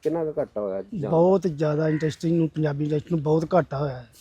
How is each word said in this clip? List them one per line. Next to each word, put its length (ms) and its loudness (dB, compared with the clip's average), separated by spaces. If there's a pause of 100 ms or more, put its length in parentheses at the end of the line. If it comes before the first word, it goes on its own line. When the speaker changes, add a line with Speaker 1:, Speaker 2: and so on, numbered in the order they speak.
Speaker 1:
ਕਿੰਨਾ 220 -2
ਕੁ 140 -4
ਘਾਟਾ 220 -4
ਹੋਇਆ 220 -4
ਜਾਣ 180 -10
ਦਾ? 80 -4
Speaker 2:
ਬਹੁਤ 340 4
ਜ਼ਿਆਦਾ 460 0
ਇੰਡਸਟਰੀ 440 -2
ਨੂੰ, 160 2
ਪੰਜਾਬੀ 360 -2
ਇੰਡਸਟਰੀ 300 -2
ਨੂੰ 80 -2
ਬਹੁਤ 320 2
ਘਾਟਾ 240 2
ਹੋਇਆ 200 -6
ਹੈ 100 -18 (120)